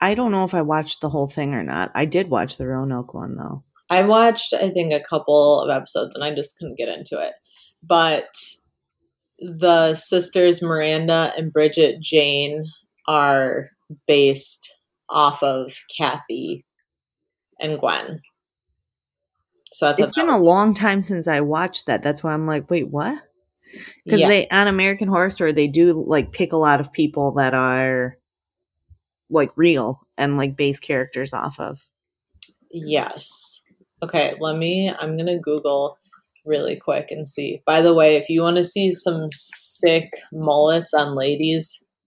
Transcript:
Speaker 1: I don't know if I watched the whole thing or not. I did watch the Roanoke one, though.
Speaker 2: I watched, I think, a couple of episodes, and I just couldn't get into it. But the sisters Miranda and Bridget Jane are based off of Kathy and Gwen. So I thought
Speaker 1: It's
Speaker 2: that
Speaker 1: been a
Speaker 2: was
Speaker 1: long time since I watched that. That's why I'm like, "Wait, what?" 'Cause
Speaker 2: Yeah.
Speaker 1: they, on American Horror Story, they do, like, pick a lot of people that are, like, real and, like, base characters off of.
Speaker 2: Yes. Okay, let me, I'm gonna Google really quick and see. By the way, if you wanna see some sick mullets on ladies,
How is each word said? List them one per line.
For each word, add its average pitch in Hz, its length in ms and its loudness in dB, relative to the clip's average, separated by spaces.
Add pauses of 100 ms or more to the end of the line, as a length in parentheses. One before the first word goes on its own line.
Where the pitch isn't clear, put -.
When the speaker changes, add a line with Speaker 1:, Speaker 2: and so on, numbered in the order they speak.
Speaker 1:
I 196 140 2
don't 240 180 0
know 190 120 0
if 185 100 -4
I 170 80 2
watched 156 380 -2
the 156 80 -4
whole 143 200 -2
thing 143 260 -6
or 110 100 -4
not. 76 300 -4
I 135 100 0
did 175 260 0
watch 131 280 -2
the 131 100 -8
Roanoke 131 460 -6
one, - 220 -12
though. - 280 -12 (260)
Speaker 2:
I 180 140 4
watched, 226 500 4
I 196 160 0
think, 170 220 -2
a 147 80 2
couple 147 600 4
of 135 100 -2
episodes, 131 440 -4
and 135 100 -8
I 151 100 -4
just 143 240 -8
couldn't 147 200 -12
get 123 100 -6
into - 300 -10
it. - 160 -6 (480)
But 165 520 0 (1040)
the 165 560 2
sisters 175 680 2
Miranda 160 720 0
and 160 160 -6
Bridget 156 480 4
Jane 147 640 0 (420)
are 139 640 2 (360)
based 139 720 2 (320)
off 147 320 2
of 131 320 -2 (220)
Kathy 131 680 -6 (960)
and 156 180 -6
Gwen. 120 440 -6 (1500)
So - 160 -2
I 143 40 4
thought 147 120 0
Speaker 1:
It's - 120 -2
Speaker 2:
that 311 60 2
Speaker 1:
been 330 80 2
a 277 40 4
Speaker 2:
was 202 80 4
Speaker 1:
long 196 320 6
time 196 300 0
since 175 240 -4
I 151 120 2
watched 156 460 -2
that. 117 160 -2
That's 143 200 -2
why 160 100 -2
I'm 156 140 -2
like, 151 240 -4
"Wait, 170 180 -2
what?" 185 300 -4 (880)
'Cause 165 120 4
Speaker 2:
Yeah. 151 80 6
Speaker 1:
they, 202 200 4
on 202 200 2
American 196 400 0
Horror 190 220 2
Story, 165 220 0
they 147 140 2
do, 160 400 4
like, 147 260 0
pick - 200 -4
a 165 40 0
lot 147 240 4
of 143 120 -10
people 147 400 -2
that 131 220 0
are, 127 600 0 (1120)
like, 147 260 2
real 139 500 2 (100)
and, 143 220 0
like, 139 180 -2
base 139 240 0
characters 131 540 -4
off - 240 -8
of. - 320 -12 (800)
Speaker 2:
Yes. - 920 -6 (400)
Okay, 156 360 -2
let 156 180 -4
me, 180 340 -2
I'm 156 260 -6
gonna 170 220 -2
Google 147 600 -2 (460)
really 151 320 -2
quick - 340 -4
and 156 160 -10
see. - 380 -8
By 160 160 2
the 170 140 6
way, 156 220 6
if 139 120 -2
you 165 140 0
wanna 175 220 2
see 190 280 0
some 160 400 -4
sick - 800 -2 (200)
mullets 156 600 2
on 147 220 0
ladies, 151 680 -2 (240)